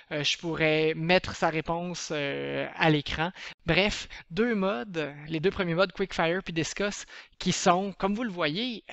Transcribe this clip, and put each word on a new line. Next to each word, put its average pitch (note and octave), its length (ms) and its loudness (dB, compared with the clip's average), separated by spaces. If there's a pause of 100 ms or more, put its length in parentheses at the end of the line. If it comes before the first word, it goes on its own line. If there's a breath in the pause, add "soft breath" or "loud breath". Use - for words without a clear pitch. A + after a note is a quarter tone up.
(140 loud breath)
Euh, D3 100 -2
je - 140 0
pourrais D#3 580 2
mettre E3 400 2
sa F3 140 2
réponse, E3 640 -4
euh, C#3 640 -2
à E3+ 120 6
l'écran. D#3 440 2 (320 loud breath)
Bref, F3+ 420 2 (240 loud breath)
deux A3 240 0
modes, F#3+ 580 -2 (140)
les D#3+ 140 -2
deux F#3 100 4
premiers F3 240 0
modes, F#3+ 160 4
Quickfire F#3 500 0
puis F3+ 120 -10
Discuss, G3 520 -2 (320 loud breath)
qui - 140 0
sont, F#3 460 4
comme G3 180 0
vous A#3 80 -2
le A3+ 80 -4
voyez, F3+ 600 -2